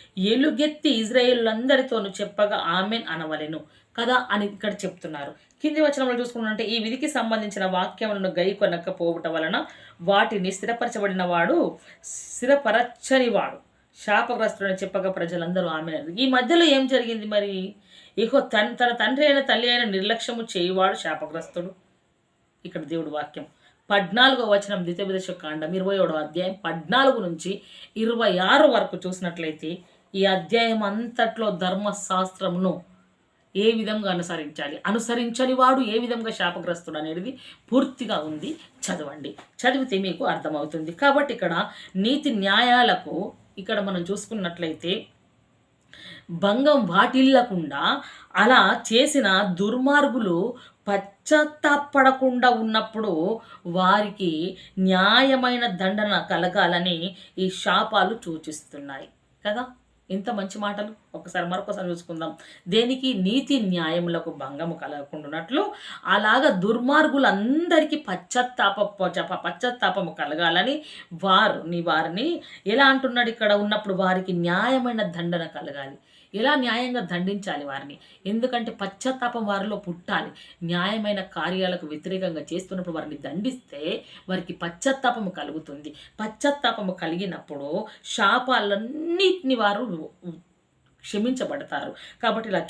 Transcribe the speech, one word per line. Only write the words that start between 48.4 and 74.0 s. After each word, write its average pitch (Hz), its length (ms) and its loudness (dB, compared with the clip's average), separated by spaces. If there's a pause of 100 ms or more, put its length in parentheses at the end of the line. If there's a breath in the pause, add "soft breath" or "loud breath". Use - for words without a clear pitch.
చేసిన 254 360 4 (320)
దుర్మార్గులు 240 920 2 (340 loud breath)
పశ్చాత్తాపడకుండా 262 1600 2
ఉన్నప్పుడు 220 920 0 (260 loud breath)
వారికి 185 920 2 (220 loud breath)
న్యాయమైన 240 880 4
దండన 196 640 0
కలగాలని 175 880 0 (220 loud breath)
ఈ 185 120 0
శాపాలు 196 760 0
సూచిస్తున్నాయి 147 840 -12 (380)
కదా. 220 180 -2 (460)
ఇంత 196 200 -4
మంచి 196 280 -6
మాటలు 208 340 -6 (220)
ఒకసారి - 320 -6
మరొకసారి 185 440 -4
చూసుకుందాం. 165 460 -8 (320 loud breath)
దేనికి? 247 460 2
నీతి 233 460 2
న్యాయములకు 170 680 -2
భంగము 143 440 -8
కలగకుండానట్లు 156 960 -6 (320 loud breath)
అలాగా 214 440 4
దుర్మార్గులందరికీ 269 1600 2
పశ్చాత్తాప-, 196 1300 -2 (100)
పశ్చాత్తాపము 185 720 -2
కలగాలని 170 640 0 (420 loud breath)
వారు, 196 380 4
నీ 170 200 -4
వారిని 170 600 0 (240 loud breath)
ఎలా 247 200 6
అంటున్నాడు 254 420 2
ఇక్కడ 220 240 0
ఉన్నప్పుడు? 208 420 0
వారికి 185 380 0